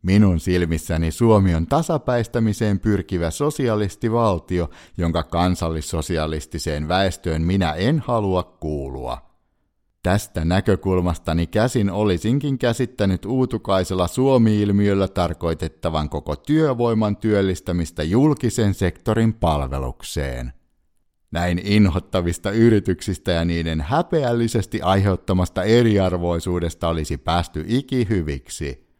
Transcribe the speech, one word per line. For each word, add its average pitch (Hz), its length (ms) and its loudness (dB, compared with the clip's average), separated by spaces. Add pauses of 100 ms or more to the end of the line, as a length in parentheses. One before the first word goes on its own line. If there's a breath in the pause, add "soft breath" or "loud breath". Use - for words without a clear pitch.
Minun 92 380 4
silmissäni 82 680 0
Suomi 101 440 4
on 82 120 0
tasapäistämiseen 120 1120 0
pyrkivä 90 500 0
sosialistivaltio, 110 1400 -2 (280 loud breath)
jonka 82 240 0
kansallissosialistiseen 80 1700 -4
väestöön 87 540 -2
minä 87 300 0
en 117 340 0
halua 98 540 -2
kuulua. 65 640 -8 (760)
Tästä 92 420 -2
näkökulmastani 90 1000 0
käsin 107 440 0
olisinkin 110 680 0
käsittänyt 110 680 -2
uutukaisella 98 840 0
Suomi-ilmiöllä 104 1000 2
tarkoitettavan 80 1000 -4
koko 73 280 -6
työvoiman 120 800 0
työllistämistä 92 840 -2
julkisen 113 720 2
sektorin 110 600 0
palvelukseen. 67 1160 -4 (760)
Näin 87 340 -2
inhottavista 92 880 0
yrityksistä 101 840 2
ja 82 120 0
niiden 80 360 -2
häpeällisesti 117 1040 -2
aiheuttamasta 92 800 0
eriarvoisuudesta 90 1300 2
olisi 80 280 -4
päästy 80 520 -2
ikihyviksi. 92 1160 -4 (140)